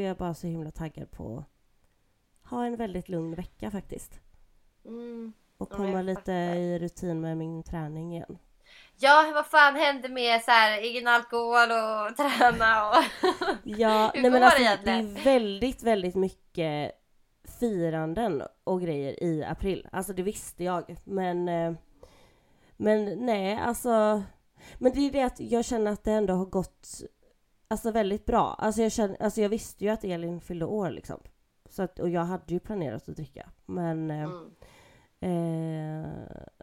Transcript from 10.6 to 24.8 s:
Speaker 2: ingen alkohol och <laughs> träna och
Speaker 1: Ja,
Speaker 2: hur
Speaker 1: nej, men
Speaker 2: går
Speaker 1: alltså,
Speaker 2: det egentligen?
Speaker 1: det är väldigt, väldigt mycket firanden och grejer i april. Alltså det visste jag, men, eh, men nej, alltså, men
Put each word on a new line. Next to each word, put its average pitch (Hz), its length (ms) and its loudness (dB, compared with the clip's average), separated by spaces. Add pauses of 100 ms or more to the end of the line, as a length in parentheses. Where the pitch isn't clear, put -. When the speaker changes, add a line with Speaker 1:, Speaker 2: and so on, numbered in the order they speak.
Speaker 2:
ingen 240 160 -4
alkohol 233 640 4
och 220 460 -2
<laughs> - 0 -
träna 226 720 4
och 226 60 4 (680)
Speaker 1:
Ja, 214 500 2
Speaker 2:
hur 277 80 -2
Speaker 1:
nej, 247 100 6
men 254 100 6
Speaker 2:
går 254 40 8
Speaker 1:
alltså, 311 140 10
Speaker 2:
det 247 60 4
egentligen? 214 480 0
Speaker 1:
det 196 60 -12
är 202 40 -10
väldigt, 233 600 2
väldigt 190 320 0
mycket 160 760 -4 (680)
firanden 170 840 -2 (200)
och 185 180 -2
grejer 143 420 -4
i 160 200 -2
april. - 480 -6
Alltså 190 220 -6
det 180 100 -6
visste - 400 -8
jag, 175 400 -6
men, 180 460 -2
eh, 170 240 -2 (1040)
men 214 480 0
nej, 202 320 0
alltså, 220 680 2 (540)
men 254 160 4